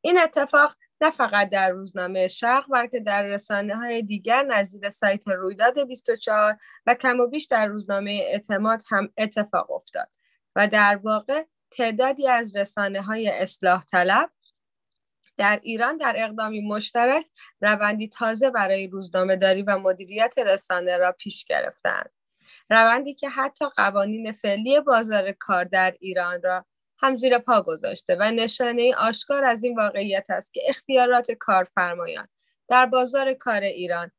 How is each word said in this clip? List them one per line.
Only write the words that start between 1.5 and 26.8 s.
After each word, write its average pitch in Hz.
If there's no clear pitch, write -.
در 190
روزنامه 185
شرق، 247
بلکه 240
در 202
رسانه‌های 208
دیگر 208
نظیر 202
سایت 202
رویداد 196
بیست 254
و 226
چهار 214
و 240
کم 247
و 240
بیش 294
در 220
روزنامه 202
اعتماد 214
هم 202
اتفاق 214
افتاد -
و 202
در 208
واقع 220
تعدادی 254
از 233
رسانه‌های 202
اصلاح 185
طلب 196
در 208
ایران 233
در 269
اقدامی 214
مشترک 240
روندی 208
تازه 220
برای 196
روزنامه‌داری 190
و 202
مدیریت 196
رسانه 180
را 180
پیش -
گرفتند. -
روندی 233
که 277
حتی 269
قوانین 208
فعلی 220
بازار 220
کار 185
در 185
ایران 180
را 185